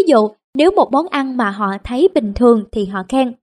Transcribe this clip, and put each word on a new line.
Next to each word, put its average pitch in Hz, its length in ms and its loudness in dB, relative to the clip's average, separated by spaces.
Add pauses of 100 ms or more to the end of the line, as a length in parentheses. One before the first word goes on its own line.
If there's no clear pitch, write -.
dụ, 220 220 4 (260)
nếu 311 160 4
một 349 200 0
món 311 160 0
ăn 269 300 -6
mà 214 120 -2
họ 202 240 -4 (100)
thấy 269 300 0
bình 214 200 -2
thường 233 380 2
thì 208 140 -4
họ 190 220 -8
khen, 262 360 -2